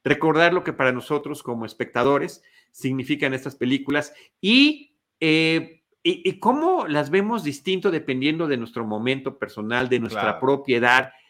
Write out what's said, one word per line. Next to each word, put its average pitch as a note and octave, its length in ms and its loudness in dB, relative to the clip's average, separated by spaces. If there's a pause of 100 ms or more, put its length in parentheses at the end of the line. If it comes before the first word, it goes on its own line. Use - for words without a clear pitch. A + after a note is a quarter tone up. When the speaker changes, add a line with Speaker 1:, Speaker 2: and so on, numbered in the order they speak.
Speaker 1:
recordar D#3 500 2
lo F3 120 0
que E3 80 -4
para C3 180 0
nosotros D3 540 -6
como A#2 200 -6
espectadores C3 800 -2 (300)
significan C3 640 -4
estas C3 200 -8
películas C3+ 600 -2 (260)
y, C4+ 560 2 (240)
eh, D#3+ 640 0 (180)
y, F3+ 260 -2
y F#3 120 -4
cómo D4 480 0
las D3 220 -2
vemos G3+ 340 0
distinto F#3 480 -2
dependiendo D3+ 560 -2
de C#3+ 80 0
nuestro A#2 280 -6
momento A#2+ 540 -4
personal, A#2+ 500 -4
de B2 120 2
nuestra G#2 220 -4
Speaker 2:
Claro. G#2+ 180 0
Speaker 1:
propia C3+ 380 2
edad. B2 340 4 (180)